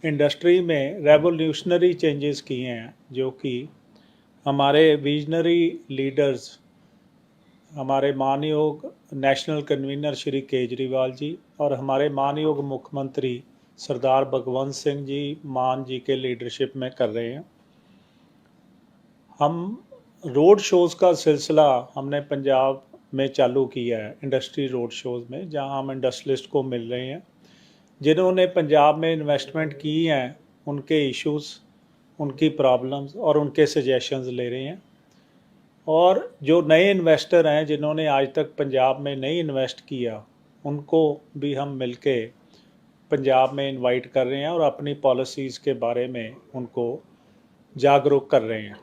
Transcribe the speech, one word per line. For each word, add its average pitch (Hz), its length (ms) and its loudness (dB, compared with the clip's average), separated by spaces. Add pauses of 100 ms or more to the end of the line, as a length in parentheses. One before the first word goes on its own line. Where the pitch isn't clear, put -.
इंडस्ट्री 156 560 2
में 165 400 -2
रेवोल्यूशनरी 160 920 4
चेंजेस 143 460 -2
किए 127 260 -8
हैं, 120 280 -10 (180)
जो 131 180 -4
कि 131 380 -8 (800)
हमारे 143 480 6
विजनरी 165 880 0 (100)
लीडर्स, 135 680 -2 (1120)
हमारे 135 400 0
मानयोग 151 840 -2 (180)
नेशनल 139 500 0
कन्वीनर 139 520 -2
श्री 135 260 -4
केजरीवाल 131 720 -2
जी 147 260 -10 (220)
और 143 120 0
हमारे 135 360 0
मानयोग 143 560 -2
मुख्यमंत्री 135 800 -6 (360)
सरदार 131 460 0
भगवंत 131 500 -4
सिंह 143 320 -4
जी 143 380 -6
मान 131 400 -2
जी 127 140 -8
के 131 180 -2
लीडरशिप 127 600 -6
में 127 140 -6
कर 123 180 -2
रहे 117 240 -6
हैं। 151 120 -12 (1900)
हम 170 460 -2 (420)
रोड 156 320 4
शोज़ 175 380 0
का 180 160 4
सिलसिला 147 840 2
हमने 139 260 -6
पंजाब 135 680 -2 (280)
में 135 140 -2
चालू 131 380 0
किया 120 320 -6
है, 107 260 -10
इंडस्ट्री 135 420 -4
रोड 123 240 -4
शोज़ 123 400 -8
में, 156 200 -12
जहां 139 280 -6
हम 135 140 -6
इंडस्ट्रियलिस्ट 131 580 -4
को 143 120 0
मिल 123 200 -6
रहे 123 240 -8
हैं। 147 160 -12 (800)
जिन्होंने 185 440 4
पंजाब 151 500 4
में 165 160 -2
इन्वेस्टमेंट 147 680 -4
की 156 240 -2
हैं, 143 360 -2 (280)
उनके 143 400 0
इश्यूज, 147 360 -4 (760)
उनकी 147 280 0
प्रॉब्लम्स 139 680 0
और 160 220 2
उनके 147 280 2
सजेशंस 131 600 -2
ले 123 220 -6
रहे 127 160 -8
हैं। 175 180 -12 (1080)
और 175 540 4
जो 165 200 4
नए 160 280 6
इन्वेस्टर 170 560 4
हैं, 151 200 2
जिन्होंने 151 400 -2
आज 139 280 2
तक 156 100 0
पंजाब 135 560 0
में 139 160 -6
नहीं 143 240 -2
इन्वेस्ट 135 400 -4
किया, 113 460 -8 (400)
उनको 147 540 0 (160)
भी 143 180 -4
हम 139 140 -4
मिलके 127 580 -4 (840)
पंजाब 135 420 4
में 139 160 -4
इनवाइट 127 380 0
कर 131 200 0
रहे 139 140 -4
हैं 147 80 -4
और 170 120 -2
अपनी 143 340 0
पॉलिसीज़ 131 680 -2
के 143 120 -2
बारे 120 360 -2
में 117 280 -10 (180)
उनको 120 500 -6 (720)
जागरूक 139 540 4
कर 131 120 4
रहे 110 200 -6
हैं। 104 200 -16